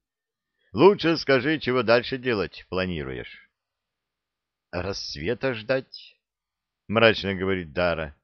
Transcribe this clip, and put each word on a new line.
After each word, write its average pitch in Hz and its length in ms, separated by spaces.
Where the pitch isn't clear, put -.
Лучше 165 440
скажи, 135 420
чего 123 240
дальше 120 340
делать 117 520
планируешь?» 80 800
«Рассвета 101 840
ждать», — 120 640
мрачно 101 480
говорит 90 380
Дара. 80 500